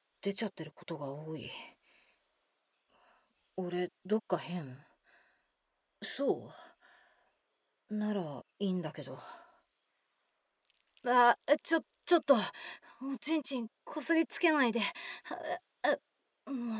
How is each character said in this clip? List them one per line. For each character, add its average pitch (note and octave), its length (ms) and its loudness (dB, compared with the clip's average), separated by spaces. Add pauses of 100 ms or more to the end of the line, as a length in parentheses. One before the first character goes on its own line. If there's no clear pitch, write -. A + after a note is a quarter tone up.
(220)
出 G3 120 -2
ち A3+ 100 -2
ゃ G#3+ 60 -2
っ - 20 -20
て - 140 -10
る D3 100 -16
こ - 100 -20
と D#3+ 120 -6
が C#3+ 100 -6
多 D#3 300 -8
い。 - 120 -10 (2000)
俺、 F3+ 360 -2 (140)
ど G#3 120 2
っ - 100 -2
か E3+ 100 2
変？ C#3 480 -6 (1160)
そ E3 480 0 (1400)
う？ G#3+ 60 -6
な G#3 180 0
ら D#3+ 300 -4 (160)
い G3+ 100 0
い - 40 0
ん F3+ 80 0
だ D#3 100 -6
け D3 120 -10
ど。 C3+ 160 -12 (1900)
あ、 B3 320 8 (260)
ち E4 140 2
ょ、 - 40 2 (240)
ち F4 100 6
ょ - 20 8
っ A#3+ 40 4
と、 C4+ 140 8
お - 840 -6
ち D#4+ 200 -2
ん D4 60 -2
ち C4 160 -4
ん A3+ 100 -6 (160)
こ - 160 -8
す E4 120 2
り D#4+ 140 4
つ - 120 -8
け E4 120 4
な C#4+ 140 4
い A3+ 60 2
で。 A3+ 100 0 (1000)
あ、 C#4+ 60 4
あ、 - 640 -6
も A#3+ 280 -4